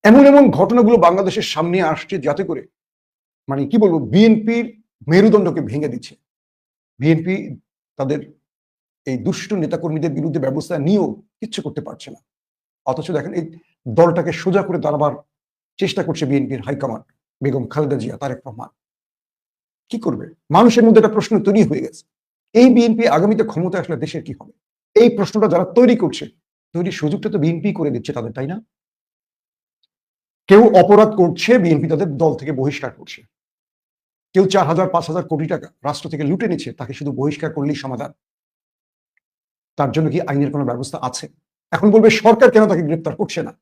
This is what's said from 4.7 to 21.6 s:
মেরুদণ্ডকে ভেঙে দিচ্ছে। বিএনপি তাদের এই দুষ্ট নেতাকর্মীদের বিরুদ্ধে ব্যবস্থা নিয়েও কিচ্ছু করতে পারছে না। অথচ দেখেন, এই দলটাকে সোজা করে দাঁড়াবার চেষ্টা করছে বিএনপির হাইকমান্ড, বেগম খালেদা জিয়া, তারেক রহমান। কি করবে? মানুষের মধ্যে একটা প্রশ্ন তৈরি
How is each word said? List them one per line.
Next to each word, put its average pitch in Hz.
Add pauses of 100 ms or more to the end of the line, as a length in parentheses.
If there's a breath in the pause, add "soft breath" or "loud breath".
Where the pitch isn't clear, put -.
মেরুদণ্ডকে 185
ভেঙে 143
দিচ্ছে। 123 (840)
বিএনপি 165 (360)
তাদের 127 (640)
এই 131
দুষ্ট 170
নেতাকর্মীদের 160
বিরুদ্ধে 143
ব্যবস্থা 147
নিয়েও 170
কিচ্ছু -
করতে 147
পারছে -
না। - (640)
অথচ 139
দেখেন, 156
এই 165 (360 soft breath)
দলটাকে 165
সোজা 190
করে 180
দাঁড়াবার 147 (640)
চেষ্টা 196
করছে 160
বিএনপির 135
হাইকমান্ড, 123 (380)
বেগম 127
খালেদা 147
জিয়া, 113
তারেক 127
রহমান। 120 (1200)
কি 226
করবে? - (160)
মানুষের 226
মধ্যে 226
একটা 220
প্রশ্ন 214
তৈরি 208